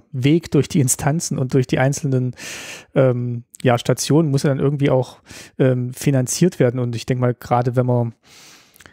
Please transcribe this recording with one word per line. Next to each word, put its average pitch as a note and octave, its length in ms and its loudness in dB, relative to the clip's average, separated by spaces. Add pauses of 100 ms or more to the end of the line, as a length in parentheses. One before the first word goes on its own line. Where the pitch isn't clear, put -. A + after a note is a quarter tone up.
(120)
Weg C#3+ 400 0
durch D3 180 2
die F3 100 0
Instanzen C#3+ 580 -2
und C3 160 -4
durch C3 140 2
die - 120 0
einzelnen, C3 560 0 (600)
ähm, B2 480 0 (200)
ja, A#2+ 140 4
Stationen C#3+ 520 0
muss C#3 140 0
ja D#3+ 60 2
dann C3+ 100 0
irgendwie C#3+ 320 0
auch, C3 260 0 (420)
ähm, B2+ 340 2
finanziert C#3 680 0
werden. B2 200 2
Und A#2+ 160 -4
ich A2+ 100 -8
denk B2+ 140 -2
mal, B2 140 0
gerade A#2+ 420 -2
wenn B2 100 2
man, A#2+ 280 0 (800)